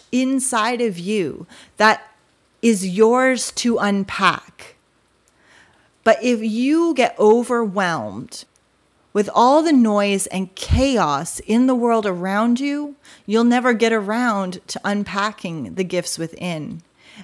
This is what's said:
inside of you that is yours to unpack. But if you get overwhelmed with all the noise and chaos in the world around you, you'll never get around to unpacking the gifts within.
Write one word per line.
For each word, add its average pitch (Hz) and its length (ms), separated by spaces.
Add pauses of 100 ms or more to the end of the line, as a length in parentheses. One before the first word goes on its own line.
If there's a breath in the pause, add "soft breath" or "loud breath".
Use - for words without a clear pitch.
(120)
inside 247 680
of 208 160
you 175 480 (300 loud breath)
that - 340 (520)
is 202 260
yours 233 640
to 233 260
unpack. 196 960 (1300 soft breath)
But 220 200
if 240 160
you 269 540
get 254 260
overwhelmed 196 1300 (680)
with 208 220
all 269 300
the 320 100
noise 208 540
and 185 260
chaos 190 880
in 240 240
the 262 80
world 233 320
around 202 540
you, 285 360 (300 loud breath)
you'll 220 180
never 240 300
get 226 180
around 208 760
to - 160
unpacking 196 920
the 190 80
gifts 175 360
within. 160 640 (400 loud breath)